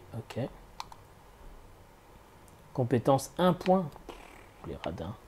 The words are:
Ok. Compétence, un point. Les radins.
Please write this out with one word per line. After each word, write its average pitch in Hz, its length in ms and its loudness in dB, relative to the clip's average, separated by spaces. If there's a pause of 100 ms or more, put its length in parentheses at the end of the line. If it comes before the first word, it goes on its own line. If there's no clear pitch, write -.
(180)
Ok. - 220 -8 (2250)
Compétence, 131 640 2
un 180 160 6
point. 185 340 4 (760)
Les 69 180 -8
radins. 90 320 -6 (120)